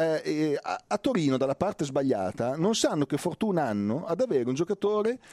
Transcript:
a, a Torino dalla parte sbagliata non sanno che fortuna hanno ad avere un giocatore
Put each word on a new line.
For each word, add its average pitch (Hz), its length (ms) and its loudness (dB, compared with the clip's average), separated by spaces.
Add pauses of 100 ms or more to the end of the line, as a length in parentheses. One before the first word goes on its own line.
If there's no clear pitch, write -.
(600)
a, - 260 -6
a 208 100 -2
Torino 160 400 2
dalla 135 180 0
parte 180 300 -2
sbagliata 127 720 0
non 196 180 2
sanno 190 300 2
che 143 120 -2
fortuna 175 460 -2
hanno 107 420 0
ad 170 160 -2
avere 143 280 2
un 131 60 -2
giocatore 208 640 -2 (140)